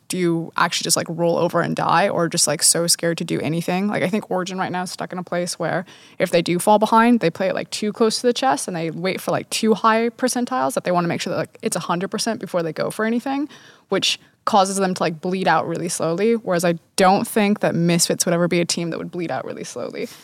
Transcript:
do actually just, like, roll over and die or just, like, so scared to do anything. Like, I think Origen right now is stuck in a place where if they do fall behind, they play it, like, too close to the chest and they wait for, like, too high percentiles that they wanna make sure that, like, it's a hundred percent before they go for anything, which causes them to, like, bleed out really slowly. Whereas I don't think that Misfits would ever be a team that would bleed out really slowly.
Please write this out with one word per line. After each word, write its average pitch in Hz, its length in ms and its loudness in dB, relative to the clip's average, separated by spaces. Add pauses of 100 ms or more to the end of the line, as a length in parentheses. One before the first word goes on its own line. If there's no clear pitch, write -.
do 170 480 -2
actually - 260 0
just, 165 140 0
like, - 100 -4
roll 170 300 0
over 170 240 2
and - 160 -2
die 185 320 2
or 170 180 0
just, 165 180 0
like, 151 160 -2
so 170 260 2
scared 170 320 0
to 180 40 -6
do 165 160 -2
anything. 175 480 -2
Like, - 160 -2
I 180 60 0
think 208 200 -4
Origen 185 300 -4
right 175 100 -4
now 180 140 -4
is 180 80 -10
stuck - 220 -10
in 180 40 -8
a 180 60 -6
place 175 340 -4
where 170 280 -2 (340)
if 185 100 0
they 175 120 4
do 175 180 0
fall 214 180 6
behind, 226 440 4
they 170 80 2
play 190 180 -2
it, - 80 0
like, - 140 -6
too 208 240 -4
close 220 260 0
to 247 80 0
the 240 60 4
chest 240 340 0
and 185 80 -4
they 165 160 -4
wait 170 300 -4
for, - 100 -4
like, - 180 -2
too 220 260 2
high 226 340 4
percentiles 254 640 0
that - 100 -2
they 180 80 0
wanna 175 160 2
make 160 140 -2
sure - 100 -6
that, - 80 -2
like, - 220 -6
it's - 160 -2
a 175 100 -6
hundred 180 220 -2
percent 220 320 -4
before 180 220 -2
they 160 100 -4
go - 180 -4
for 214 140 -2
anything, 269 420 -2 (400)
which - 320 0 (240)
causes 196 340 4
them 190 180 2
to, - 80 -2
like, 160 180 -2
bleed 185 260 -2
out 160 200 4
really 165 200 -4
slowly. 175 460 0
Whereas 180 320 0
I 175 80 4 (220)
don't 202 320 4
think 208 320 2
that - 160 0
Misfits 170 500 2
would 175 80 2
ever 170 140 2
be 170 120 2
a 175 60 2
team 170 240 -4
that - 80 -6
would 170 140 -8
bleed 170 180 -6
out 131 160 -6
really - 180 -10
slowly. - 440 -8 (160)